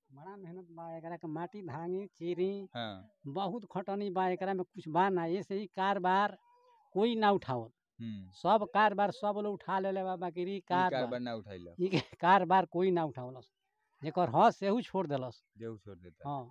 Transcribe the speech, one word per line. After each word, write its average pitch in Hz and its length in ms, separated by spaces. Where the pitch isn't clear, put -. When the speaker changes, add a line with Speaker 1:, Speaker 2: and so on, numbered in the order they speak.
Speaker 1:
बड़ा 170 240
मेहनत 180 340
बा, 165 260
एकरा 165 200
के 165 120
माटी 175 340
भांगी, 175 440
चीरी, 185 680
Speaker 2:
हाँ। 107 360
Speaker 1:
बहुत 190 460
खटनी 202 380
बा, 185 180
एकरा 190 260
में 180 100
कुछ 180 240
बा 175 200
ना, 175 200
ऐसे 196 300
ही 208 80
कार 196 320
बार 190 380
कोई 226 220
ना 214 140
उठावत। 123 420
Speaker 2:
हम्म। 101 300
Speaker 1:
सब 208 320
कार 208 200
बार 196 160
सब 208 320
लोग 208 120
उठा 190 240
लेले 190 240
बा, 185 140
बाकी 175 280
री 196 120
Speaker 2:
ई 185 40
Speaker 1:
कार 180 300
Speaker 2:
कार 127 140
Speaker 1:
बा। 120 60
Speaker 2:
बार 123 100
ना 120 140
उठाइल? 92 460
Speaker 1:
ई 180 80
के-, 175 320
कार 180 240
बार 180 220
कोई 185 240
ना 170 140
उठावलस, 127 440
जेकर 156 260
ह 175 220
सेहू 196 300
छोड़ 190 260
देलस। 127 360
Speaker 2:
सेहू 113 180
छोड़ 101 220
देता। 90 300
Speaker 1:
हाँ। 139 220